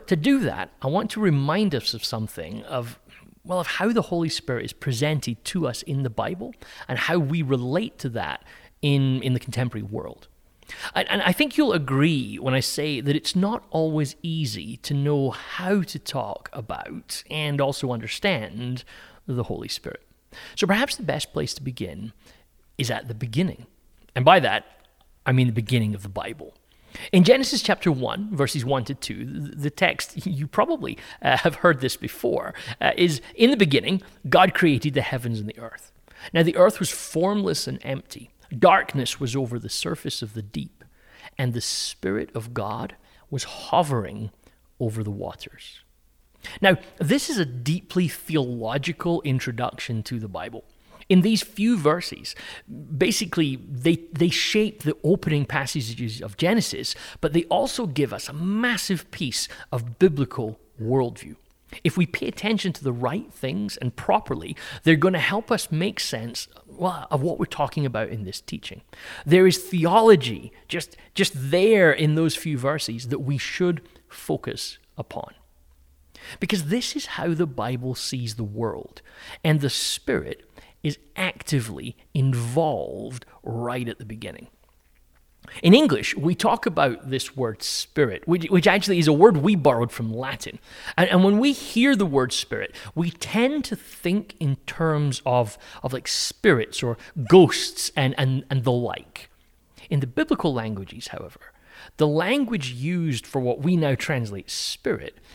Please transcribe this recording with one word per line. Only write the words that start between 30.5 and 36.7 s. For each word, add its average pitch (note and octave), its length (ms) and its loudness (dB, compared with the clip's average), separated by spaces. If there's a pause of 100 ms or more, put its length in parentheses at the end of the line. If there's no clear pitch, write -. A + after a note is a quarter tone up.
uh, B2+ 160 4
have D#3 180 2
heard D#3+ 240 4
this B2+ 160 -2
before, - 580 -4 (280)
uh, - 160 4
is, E3+ 240 2 (140)
"In A#3 160 6
the C#4+ 60 2
beginning, D3+ 440 2 (260)
God F3+ 260 8
created D3 400 2
the C3+ 80 0
heavens A#2+ 380 -4
and G#2 80 -8
the A2 120 -12
earth. - 340 -18 (400)
Now E3 100 6
the E3 140 2
earth F#3 220 6